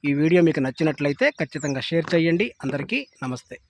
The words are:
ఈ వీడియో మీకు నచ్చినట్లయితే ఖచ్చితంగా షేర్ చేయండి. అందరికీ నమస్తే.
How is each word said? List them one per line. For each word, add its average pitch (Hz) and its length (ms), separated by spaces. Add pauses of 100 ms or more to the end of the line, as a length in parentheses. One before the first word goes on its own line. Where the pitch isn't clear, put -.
ఈ 143 120
వీడియో 160 260
మీకు 156 200
నచ్చినట్లయితే 143 600 (140)
ఖచ్చితంగా 143 480
షేర్ 165 260
చేయండి. 170 340 (160)
అందరికీ 170 360 (240)
నమస్తే. 127 320 (140)